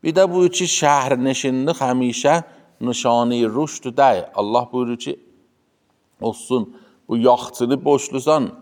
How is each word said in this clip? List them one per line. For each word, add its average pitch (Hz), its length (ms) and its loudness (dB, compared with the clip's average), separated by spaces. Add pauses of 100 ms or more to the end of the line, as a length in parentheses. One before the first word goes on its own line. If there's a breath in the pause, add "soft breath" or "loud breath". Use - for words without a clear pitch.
Bir 165 80 -2
də 185 160 4
bu 180 180 2
iki 175 220 0
şəhər 139 560 2
nişinlik 135 560 -2
həmişə 127 540 0 (480 soft breath)
nişani 120 640 0
rüşd 135 400 -6 (100)
deyil. 123 280 4 (100)
Allah 113 380 -2
buyurur 120 240 -4
ki, 139 180 -8 (1040)
olsun, 113 540 -4 (320 loud breath)
bu 117 100 -2
yaxçını 123 680 0
boşlusan 139 640 0 (100)